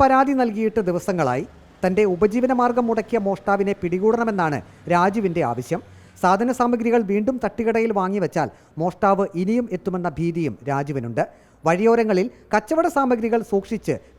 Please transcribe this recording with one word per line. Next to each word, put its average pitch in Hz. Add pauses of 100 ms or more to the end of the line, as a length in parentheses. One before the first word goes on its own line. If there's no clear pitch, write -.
പരാതി 269
നൽകിയിട്ട് 220
ദിവസങ്ങളായി. 170 (400)
തന്റെ 185 (100)
ഉപജീവന 220
മാർഗം 240
മുടക്കിയ 226
മോഷ്ടാവിനെ 196
പിടികൂടണമെന്നാണ് 185 (340)
രാജുവിന്റെ 180
ആവശ്യം. 127 (420)
സാധന 202
സാമഗ്രികൾ 240 (100)
വീണ്ടും 214
തട്ടുകടയിൽ 226
വാങ്ങിവെച്ചാൽ 185 (320)
മോഷ്ടാവ് 196 (160)
ഇനിയും 226 (100)
എത്തുമെന്ന 180
ഭീതിയും 160 (140)
രാജുവിനുണ്ട്. 139 (420)
വഴിയോരങ്ങളിൽ 214 (260)
കച്ചവട 320
സാമഗ്രികൾ 233 (100)
സൂക്ഷിച്ച് 196 (240)